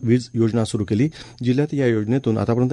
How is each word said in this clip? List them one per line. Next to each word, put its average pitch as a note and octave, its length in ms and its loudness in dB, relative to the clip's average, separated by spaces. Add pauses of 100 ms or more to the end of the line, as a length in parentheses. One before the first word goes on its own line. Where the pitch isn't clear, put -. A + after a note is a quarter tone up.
वीज A#2+ 300 0
योजना A2+ 320 0
सुरू G#2+ 200 -4
केली. A2 240 0 (340)
जिल्ह्यात C3+ 300 0
या C#3 140 0
योजनेतून A2+ 500 0
आतापर्यंत A#2 360 0